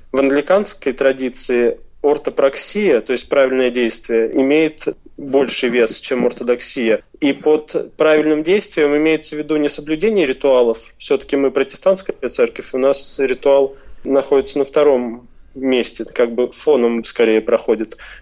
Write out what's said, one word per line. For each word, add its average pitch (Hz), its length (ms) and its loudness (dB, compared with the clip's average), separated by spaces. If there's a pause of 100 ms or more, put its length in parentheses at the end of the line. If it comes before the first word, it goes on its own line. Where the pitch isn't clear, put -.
(120)
В 131 80 0
англиканской 147 760 0
традиции 127 840 0 (220)
ортопраксия, 143 1000 0
то 131 100 -6
есть 120 180 -4
правильное 131 420 2
действие, 113 640 -2
имеет 151 540 0 (300)
больший 135 520 0
вес, 117 300 0
чем 123 260 -4
ортодоксия. 120 760 -2 (180)
И 143 140 0
под 156 640 -2
правильным 156 460 2
действием 165 520 0
имеется 156 400 0
в 151 40 -8
виду 151 180 -4
не 147 120 0
соблюдение 160 560 -2
ритуалов. 127 720 0
Все-таки - 380 -4
мы 139 160 0
протестантская 139 760 -2
церковь, - 440 -2
у 131 40 -4
нас 135 420 0
ритуал 139 560 2 (300)
находится 135 540 0
на 135 60 2
втором 123 640 0 (280)
месте, 127 500 -2
как 117 260 0
бы 123 200 -2
фоном 117 520 0
скорее 110 380 2
проходит. 113 560 -2 (240)